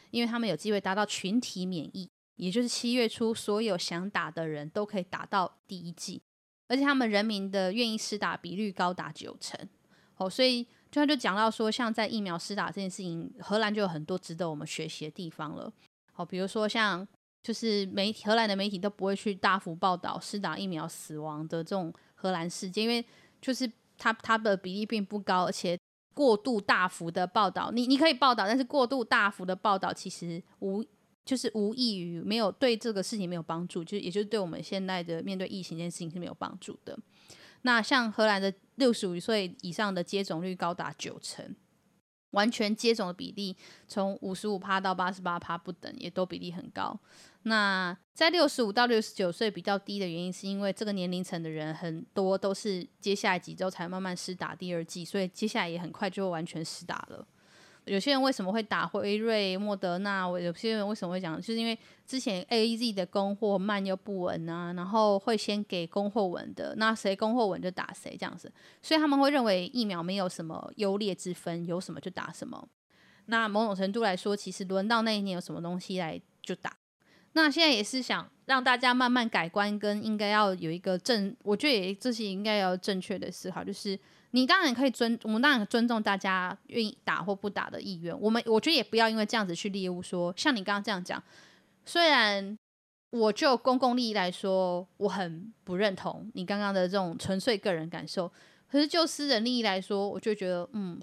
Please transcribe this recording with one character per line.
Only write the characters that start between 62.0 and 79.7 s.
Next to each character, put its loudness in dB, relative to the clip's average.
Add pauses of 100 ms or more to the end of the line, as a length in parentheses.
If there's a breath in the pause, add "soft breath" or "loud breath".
之 -4
前 -2
A 4
Z -2
的 -2
供 0
货 2
慢 0
又 0
不 -6
稳 -2
啊， -4
然 -4
后 6
会 2
先 0
给 -2
供 0
货 2
稳 -6
的， -6
那 2
谁 0
供 0
货 4
稳 -2
就 -2
打 -6
谁 -12
这 -6
样 -8
子， -18 (300 loud breath)
所 2
以 6
他 4
们 4
会 6
认 4
为 2
疫 -2
苗 -2
没 -2
有 0
什 -6
么 -8
优 0
劣 0
之 -8
分， -6
有 -2
什 -10
么 -12
就 -8
打 -8
什 -12
么。 -14 (600 soft breath)
那 2
某 2
种 0
程 0
度 -2
来 2
说， -2
其 -8
实 -8
轮 0
到 4
那 2
一 0
年 -2
有 -4
什 -10
么 -6
东 -4
西 -6
来 -4 (200)
就 -6
打。 -10 (560 soft breath)
那 6
现 4
在 8
也 4
是 -2
想 -2 (180)
让 4
大 6
家 4
慢 4
慢 4
改 2
观， 0